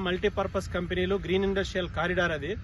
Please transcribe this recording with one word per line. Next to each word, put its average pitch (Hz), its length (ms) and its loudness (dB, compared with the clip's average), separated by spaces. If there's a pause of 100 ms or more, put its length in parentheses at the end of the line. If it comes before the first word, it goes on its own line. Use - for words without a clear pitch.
మల్టీపర్పస్ 190 680 0
కంపెనీలు, 180 380 0 (100)
గ్రీన్ 190 240 2
ఇండస్ట్రియల్ 185 500 -2
కారిడార్ 175 400 2
అది. 147 120 -4 (120)